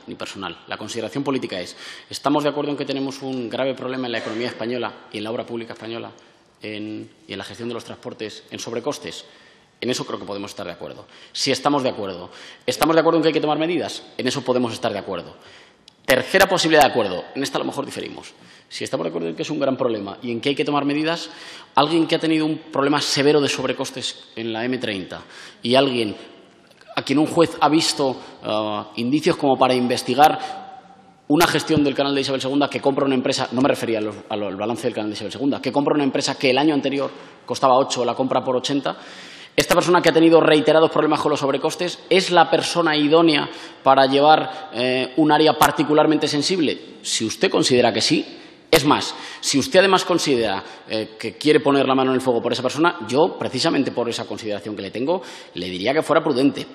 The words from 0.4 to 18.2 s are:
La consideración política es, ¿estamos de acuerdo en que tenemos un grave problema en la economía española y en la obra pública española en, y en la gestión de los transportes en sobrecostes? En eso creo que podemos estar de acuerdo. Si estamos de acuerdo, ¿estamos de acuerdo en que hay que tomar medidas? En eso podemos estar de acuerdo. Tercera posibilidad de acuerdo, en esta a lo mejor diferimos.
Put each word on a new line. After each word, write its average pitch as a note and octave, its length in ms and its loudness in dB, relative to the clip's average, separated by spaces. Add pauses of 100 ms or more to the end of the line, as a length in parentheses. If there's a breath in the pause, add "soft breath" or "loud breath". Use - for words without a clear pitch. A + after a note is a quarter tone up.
La G2+ 100 -8
consideración A2 480 -8
política A#2+ 340 -4
es, F2 160 -10 (360 loud breath)
¿estamos D3 320 -2
de D3 80 0
acuerdo C#3+ 200 -4
en C#3+ 60 -6
que C#3 80 -6
tenemos C3+ 380 -6
un C3 260 -8
grave B2 240 -4
problema B2+ 360 -8
en A#2 40 -6
la A2+ 60 -4
economía A2 300 -6
española A2+ 640 -8
y - 60 -12
en G#2 80 -8
la A2 60 -8
obra A#2 160 -6
pública A#2 260 -10
española A2 400 -12 (480 soft breath)
en, G#2+ 480 -12 (180)
y G#2+ 60 -12
en G2 60 -10
la G2 60 -10
gestión A2+ 240 -12
de A#2+ 60 -8
los A2 100 -12
transportes - 680 -14
en A2 80 -12
sobrecostes? A#2 680 -8 (560 loud breath)
En A2+ 80 -6
eso B2+ 160 -4
creo A2 140 -8
que G2+ 80 -12
podemos G2+ 240 -10
estar G2 160 -12
de F2 60 -10
acuerdo. D2 340 -16 (260 loud breath)
Si - 180 -2
estamos C#3+ 320 0
de B2+ 60 0
acuerdo, F#2+ 400 -8 (380 loud breath)
¿estamos D#3 280 4
de E3 60 8
acuerdo D#3+ 160 4
en D#3+ 60 4
que D#3+ 60 4
hay D3+ 60 0
que D#3 60 2
tomar D3+ 180 -2
medidas? D#3+ 440 -2 (160)
En A2+ 100 -2
eso B2+ 140 -4
podemos B2 320 0
estar A2+ 180 -4
de G2+ 60 -4
acuerdo. F2 360 -8 (720 loud breath)
Tercera F#3+ 400 4
posibilidad E3 360 4
de B2+ 80 6
acuerdo, F#2+ 340 -2 (100)
en C3 80 -6
esta C#3 140 -6
a D3+ 40 -2
lo C3+ 40 -4
mejor C3+ 220 -6
diferimos. - 480 -12 (340 loud breath)